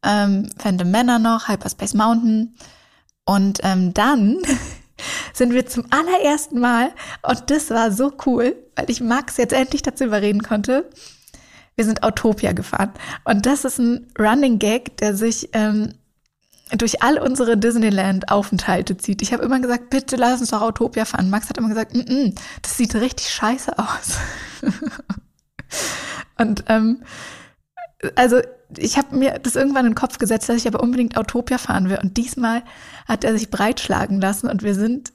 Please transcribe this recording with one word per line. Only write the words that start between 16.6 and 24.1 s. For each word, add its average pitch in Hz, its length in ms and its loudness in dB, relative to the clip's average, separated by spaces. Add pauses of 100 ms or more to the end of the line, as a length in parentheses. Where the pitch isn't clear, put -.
durch 220 320 0
all 285 160 4
unsere 247 380 2
Disneyland-Aufenthalte 196 1400 0
zieht. 202 260 -4
Ich 208 100 -2
hab - 80 -2
immer 254 200 0
gesagt, 240 300 -2
„Bitte 269 260 0
lass 247 240 2
uns 240 100 -2
doch 214 120 0
Autopia 226 420 -2
fahren.“ 185 260 -2
Max 208 180 -2
hat - 100 -8
immer 226 100 0
gesagt, 214 260 -4
„Mm, 240 180 0
mm, 254 220 2 (280)
das - 140 -6
sieht 226 180 0
richtig 233 360 -2
scheiße - 480 -2
aus.“ - 400 -4 (440)